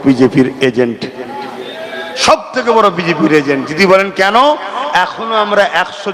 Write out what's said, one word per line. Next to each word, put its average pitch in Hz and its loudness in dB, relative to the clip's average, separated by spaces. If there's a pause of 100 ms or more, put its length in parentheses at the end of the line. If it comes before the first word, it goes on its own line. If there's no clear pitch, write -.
বিজেপির 131 4 (100)
এজেন্ট, 120 0 (1120)
সব - 0
থেকে 240 0
বড় 220 4
বিজেপির 165 0
এজেন্ট। 139 0
যদি 156 2
বলেন 190 4
কেন, 196 0 (580)
এখনো 220 -2
আমরা 208 2
একশো 180 -4